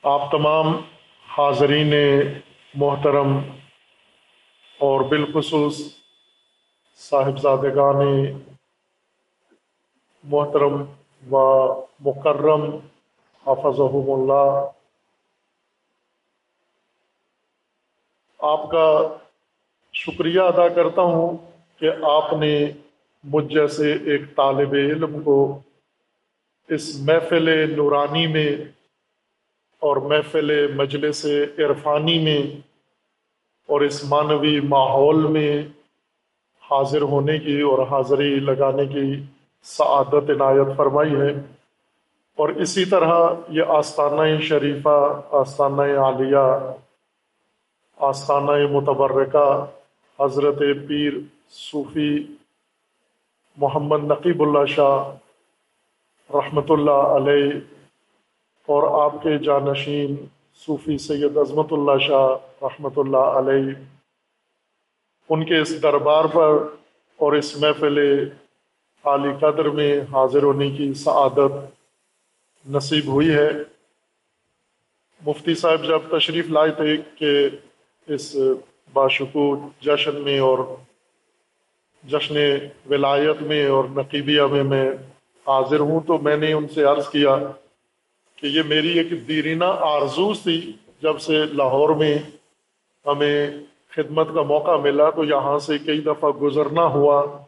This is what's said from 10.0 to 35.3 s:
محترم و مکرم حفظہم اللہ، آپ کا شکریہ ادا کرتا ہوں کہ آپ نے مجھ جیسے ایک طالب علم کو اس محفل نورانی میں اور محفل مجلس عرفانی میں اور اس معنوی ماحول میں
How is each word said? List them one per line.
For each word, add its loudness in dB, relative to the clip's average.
محترم 0
و 4
مکرم 0
حفظہم 0
اللہ، 2
آپ -2
کا 2
شکریہ -2
ادا 4
کرتا 0
ہوں 0
کہ 0
آپ 2
نے 0
مجھ -2
جیسے 0
ایک -2
طالب 0
علم -2
کو 2
اس -6
محفل 0
نورانی 0
میں -4
اور 0
محفل 0
مجلس -4
عرفانی 0
میں 0
اور 0
اس -2
معنوی 0
ماحول 2
میں 0